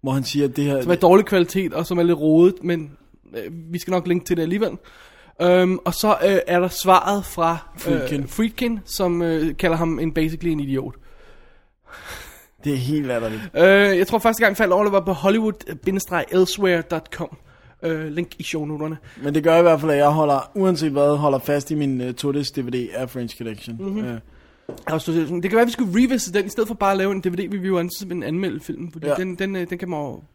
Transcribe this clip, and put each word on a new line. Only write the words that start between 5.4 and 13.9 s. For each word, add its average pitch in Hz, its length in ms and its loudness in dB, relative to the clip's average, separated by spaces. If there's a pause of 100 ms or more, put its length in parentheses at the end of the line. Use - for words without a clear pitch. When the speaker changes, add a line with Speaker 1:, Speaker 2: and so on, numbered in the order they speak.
Speaker 2:
Øhm, 185 420 4
og 175 100 -2
så, - 140 0 (180)
øh, 196 200 4
er 175 140 2
der 185 80 0
svaret 185 560 2
fra, 165 340 -2 (160)
øh, - 60 -18
Speaker 1:
Friedkin. 139 480 -2
Speaker 2:
Friedkin, 226 560 -4
som, 175 380 -2
øh, 160 340 0
kalder 165 200 0
ham 165 220 -2
en, 156 140 -4
basically 160 400 -2
en 156 80 -2
idiot. 135 340 -4 (1700)
Speaker 1:
Det 143 80 0
er 139 40 0
helt 139 300 -2
latterligt. 113 360 -4 (140)
Speaker 2:
Øh, 196 420 6